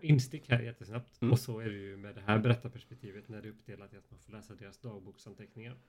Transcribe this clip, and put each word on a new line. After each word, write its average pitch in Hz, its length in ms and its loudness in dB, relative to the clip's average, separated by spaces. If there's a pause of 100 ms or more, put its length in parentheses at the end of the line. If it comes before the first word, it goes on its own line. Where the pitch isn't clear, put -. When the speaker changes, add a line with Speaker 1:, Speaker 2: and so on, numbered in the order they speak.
Speaker 1:
Instick 151 500 4
här 120 120 6
jättesnabbt. 113 600 -10
Speaker 2:
Mm. 120 100 4
Speaker 1:
Och 120 60 10
så 110 220 -6
är 113 80 -6
det 101 80 -6
ju 98 200 -12
med 101 180 -14
det - 60 -16
här 107 180 4
berättarperspektivet 110 920 -2
när 107 140 -14
det 107 60 -14
är - 40 -12
uppdelat 101 420 -20
i - 20 -20
att 98 140 -20
man - 100 -20
får - 120 -20
läsa 107 220 -18
deras 98 240 -20
dagboksanteckningar. 107 1000 -16 (120)